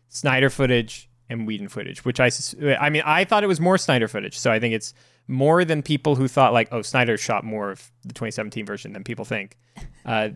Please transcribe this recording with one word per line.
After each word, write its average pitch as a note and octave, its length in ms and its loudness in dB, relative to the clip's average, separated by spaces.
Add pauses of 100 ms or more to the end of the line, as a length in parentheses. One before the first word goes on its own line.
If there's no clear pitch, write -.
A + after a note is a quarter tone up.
Snyder C3 420 2
footage B2 580 0 (200)
and A2+ 180 -6
Whedon G2+ 200 -6
footage, - 380 -12
which B2 140 -2
I B2 100 6
sus-, - 260 -6 (240)
I D3 120 2
mean, D3+ 140 0
I D#3 180 4
thought G#3 200 2
it G#3 40 2
was F3+ 120 2
more F3+ 200 4
Snyder B2 280 2
footage, G2+ 300 -8
so A#2+ 140 0
I A2 80 2
think A2+ 160 0
it's - 180 -8 (340)
more D3+ 380 4
than D#3 160 0
people D3 340 0
who C3 120 2
thought, B2+ 260 4
like, A2+ 180 4
"Oh, A2+ 120 -4
Snyder A#2 340 2
shot G#2 260 -2
more G#2+ 280 -6
of - 200 -18 (120)
the G#2 100 -14
twenty A2+ 180 -8
seventeen G#2+ 340 -8
version G#2 280 -10
than G2 100 -14
people A2+ 220 -10
think," G2+ 320 -8 (480)
uh, A2 300 0